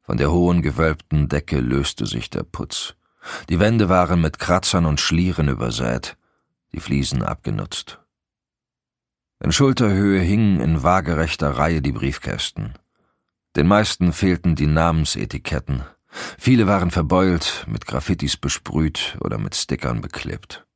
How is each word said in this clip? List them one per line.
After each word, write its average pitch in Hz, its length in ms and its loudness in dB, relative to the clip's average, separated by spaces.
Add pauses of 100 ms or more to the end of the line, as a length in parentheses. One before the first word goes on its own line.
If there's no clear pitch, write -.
Von - 160 -4
der 67 140 2
hohen, 87 300 4
gewölbten 76 680 0
Decke 71 320 -2
löste 62 440 -2
sich 58 240 -8
der - 140 -6
Putz. - 520 -8 (520)
Die 87 120 0
Wände 107 280 4
waren 90 320 4
mit 80 180 0
Kratzern 90 480 2
und 76 140 0
Schlieren 85 480 0
übersät, 60 720 -4 (560)
die - 80 -8
Fliesen 67 420 -2
abgenutzt. - 760 -8 (1400)
In - 100 0
Schulterhöhe 101 720 2
hingen 98 380 2
in 71 240 0
waagerechter 82 680 0
Reihe 76 300 0
die 67 120 0
Briefkästen. 55 800 -6 (840)
Den 78 120 4
meisten 101 460 2
fehlten 87 420 0
die 73 120 0
Namensetiketten. 76 1160 -2 (540)
Viele 120 300 4
waren 95 240 2
verbeult, 90 760 2
mit 55 180 -8
Graffitis 71 500 -2
besprüht - 840 -2
oder - 160 -4
mit 50 180 -6
Stickern - 460 -2
beklebt. - 640 -12 (100)